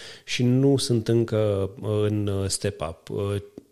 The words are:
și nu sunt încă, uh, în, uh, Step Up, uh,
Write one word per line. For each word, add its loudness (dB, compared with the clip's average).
și -2
nu 4
sunt 0
încă, 2
uh, -4
în, 0
uh, -2
Step -4
Up, -8
uh, -2